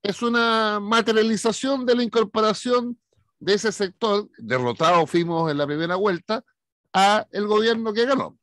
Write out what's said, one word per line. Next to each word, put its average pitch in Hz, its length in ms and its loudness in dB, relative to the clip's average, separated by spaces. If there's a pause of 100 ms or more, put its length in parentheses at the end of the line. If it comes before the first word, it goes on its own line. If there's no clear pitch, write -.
es - 220 -4
una 226 560 0
materialización 226 1040 0
de 240 100 2
la 247 80 0
incorporación 226 960 -2 (400)
de 185 140 0
ese 208 180 0
sector, 208 560 -2 (100)
derrotado 127 720 2
fuimos 165 440 0
en 143 60 -2
la 147 100 0
primera 165 280 -4
vuelta, 202 480 -2 (500)
a 202 380 4
el 208 160 -4
gobierno 220 460 0
que 233 120 0
ganó. 240 380 -2